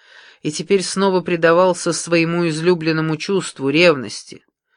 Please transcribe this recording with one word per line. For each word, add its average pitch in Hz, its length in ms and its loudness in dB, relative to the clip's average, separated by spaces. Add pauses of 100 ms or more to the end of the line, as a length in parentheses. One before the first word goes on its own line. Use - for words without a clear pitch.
(420)
и 151 80 -6
теперь 180 320 -2
снова 190 380 0
предавался 175 720 2
своему 170 560 0
излюбленному 160 680 0
чувству 160 520 -4
ревности. 143 760 0 (320)